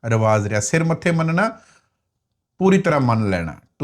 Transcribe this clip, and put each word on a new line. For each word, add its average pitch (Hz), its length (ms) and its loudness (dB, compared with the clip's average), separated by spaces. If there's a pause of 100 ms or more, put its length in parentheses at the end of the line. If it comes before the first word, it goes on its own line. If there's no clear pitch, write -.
ਰਿਵਾਜ਼ 110 420 2
ਰਿਹਾ। 104 120 -2
ਸਿਰ 160 240 0
ਮੱਥੇ 165 280 -2
ਮੰਨਣਾ, 165 480 -2 (1000)
ਪੂਰੀ 190 200 4
ਤਰ੍ਹਾਂ 156 220 0
ਮੰਨ 110 300 0
ਲੈਣਾ, 85 260 -4 (280)